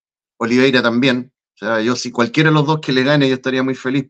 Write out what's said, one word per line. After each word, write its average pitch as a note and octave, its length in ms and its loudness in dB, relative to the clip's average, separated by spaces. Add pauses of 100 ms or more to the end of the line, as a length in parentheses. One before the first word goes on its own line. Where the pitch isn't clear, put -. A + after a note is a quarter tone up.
(360)
Oliveira B2+ 460 2
también. B2 500 0 (220)
O - 20 -20
sea, A2 240 -2
yo A#2+ 160 -2
si A#2+ 160 -10
cualquiera D3 380 0
de D#3 40 2
los D3+ 120 2
dos D#3 140 0
que C#3+ 120 -4
le C3 100 2
gane, C#3 260 2
yo C3 60 0
estaría C3 280 -2
muy C3 120 -2
feliz, C3+ 360 -4